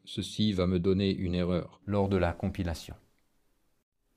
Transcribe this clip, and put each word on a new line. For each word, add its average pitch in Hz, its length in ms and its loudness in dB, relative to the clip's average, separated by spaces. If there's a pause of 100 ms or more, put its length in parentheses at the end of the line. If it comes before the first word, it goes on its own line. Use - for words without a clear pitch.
Ceci 107 480 -2
va 90 160 2
me 92 100 2
donner 95 380 2
une 87 200 -2
erreur 87 500 -2
lors 101 240 0
de 98 80 2
la 85 160 2
compilation. 90 640 -6 (1200)